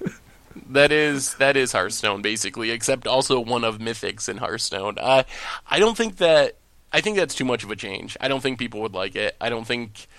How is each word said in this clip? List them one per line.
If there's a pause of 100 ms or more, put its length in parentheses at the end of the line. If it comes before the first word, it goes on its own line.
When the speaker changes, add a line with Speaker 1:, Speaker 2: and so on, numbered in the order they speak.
(300)
Speaker 1:
<laughs>
Speaker 2:
that
is,
that
is
Hearthstone,
basically,
except
also
one
of
Mythics
in
Hearthstone.
Uh, (480)
I
don't
think
that, (360)
I
think
that's
too
much
of
a
change.
I
don't
think
people
would
like
it.
I
don't
think, (120)